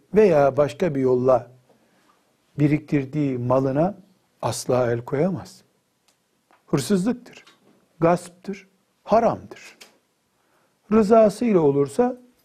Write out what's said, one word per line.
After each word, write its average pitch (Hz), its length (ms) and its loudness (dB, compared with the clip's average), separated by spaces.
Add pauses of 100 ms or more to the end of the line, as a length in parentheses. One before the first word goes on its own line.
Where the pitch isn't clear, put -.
(140)
veya 151 420 4
başka 147 380 -2
bir 135 60 -4
yolla 127 500 0 (1080)
biriktirdiği 143 800 -2
malına 135 640 -2 (400)
asla 120 500 -2
el 120 120 -6
koyamaz. 147 580 -6 (1040)
Hırsızlıktır, 185 800 -4 (560)
gasptır, - 680 -4 (360)
haramdır. 175 720 -4 (1120)
Rızasıyla 220 680 4
olursa 147 560 0 (280)